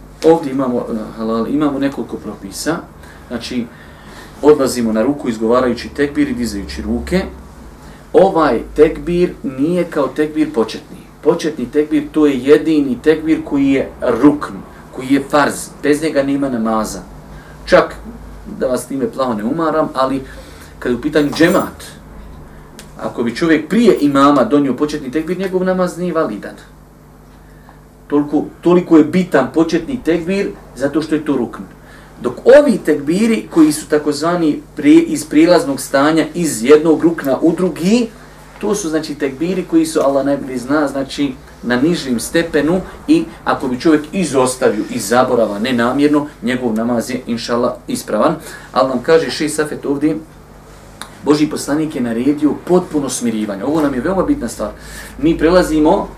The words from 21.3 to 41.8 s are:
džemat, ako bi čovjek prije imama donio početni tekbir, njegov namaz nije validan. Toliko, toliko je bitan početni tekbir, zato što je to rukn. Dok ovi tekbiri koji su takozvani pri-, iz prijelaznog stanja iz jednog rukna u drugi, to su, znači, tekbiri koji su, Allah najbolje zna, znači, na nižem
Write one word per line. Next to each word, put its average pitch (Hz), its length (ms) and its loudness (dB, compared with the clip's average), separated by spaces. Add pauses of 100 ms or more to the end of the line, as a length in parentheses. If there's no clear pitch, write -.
džemat, 151 540 0 (1160)
ako 113 220 -6
bi 117 140 -4
čovjek 165 320 2
prije 220 320 4
imama 143 440 4
donio 139 320 2
početni 147 340 -4
tekbir, 160 280 -4
njegov 185 260 -2
namaz 180 340 -2
nije 175 140 -4
validan. 110 420 -4 (1500)
Toliko, - 380 0 (160)
toliko 175 380 4
je 143 60 8
bitan 156 500 0
početni 160 500 0
tekbir, 175 460 -2 (260)
zato 147 260 -2
što 156 120 -4
je 147 100 -2
to 143 120 0
rukn. 113 260 -6 (600)
Dok - 120 -4 (260)
ovi 233 180 4
tekbiri 180 720 0
koji 156 220 6
su - 160 -10
takozvani 151 720 0 (160)
pri-, 151 280 6
iz 147 200 -4
prijelaznog 147 560 4
stanja 151 540 2
iz 139 300 -2
jednog 151 380 6
rukna 147 380 0
u 160 120 4
drugi, 185 560 0 (520)
to 208 140 -2
su, 170 140 -4
znači, 151 260 -4
tekbiri 165 560 -4
koji 165 160 4
su, 151 140 0
Allah 139 260 2
najbolje 131 320 -2
zna, 139 300 0
znači, 139 440 -4 (300)
na 120 140 -2
nižem 135 440 0